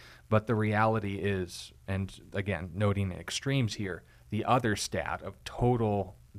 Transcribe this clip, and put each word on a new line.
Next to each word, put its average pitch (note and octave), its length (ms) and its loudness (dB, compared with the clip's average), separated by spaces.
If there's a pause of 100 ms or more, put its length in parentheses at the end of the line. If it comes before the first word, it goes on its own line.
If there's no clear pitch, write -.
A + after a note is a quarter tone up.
(300)
But G#2+ 180 2
the A#2 80 2
reality G#2+ 600 2
is, F#2+ 560 -4 (140)
and F#2+ 240 -2 (220)
again, F#2 400 -4
noting G2 380 2
extremes A2+ 640 -2
here, F#2+ 260 -6 (300)
the G#2 140 0
other A#2 300 4
stat - 460 -4
of - 220 -12
total A2 720 0 (240)